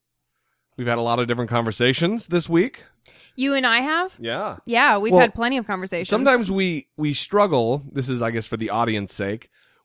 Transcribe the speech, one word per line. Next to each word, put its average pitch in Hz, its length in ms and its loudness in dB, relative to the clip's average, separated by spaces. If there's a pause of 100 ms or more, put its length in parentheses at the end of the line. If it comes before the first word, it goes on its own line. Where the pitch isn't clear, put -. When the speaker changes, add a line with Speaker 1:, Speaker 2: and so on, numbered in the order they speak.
(760)
Speaker 1:
We've 123 100 -6
had 117 100 0
a 117 40 0
lot 117 180 0
of 120 80 0
different 120 220 -2
conversations 123 800 0
this 170 200 -2
week. 170 360 0 (520)
Speaker 2:
You 277 200 0
and 262 120 0
I 233 140 2
have? 330 360 -2
Speaker 1:
Yeah. 131 480 -6
Speaker 2:
Yeah, 226 340 2
we've 214 120 0
Speaker 1:
Well, 180 80 8
Speaker 2:
had 175 160 4
plenty 247 220 -2
of 226 100 -6
conversations. 180 400 -6
Speaker 1:
sometimes 240 420 2
we, 190 460 -2
we 151 180 -2
struggle, 143 800 0
this 135 160 -4
is, 127 140 -2
I 117 100 -2
guess, 113 160 -4
for 117 80 -6
the 110 140 -4
audience 107 440 -2
sake, 101 360 -6 (360)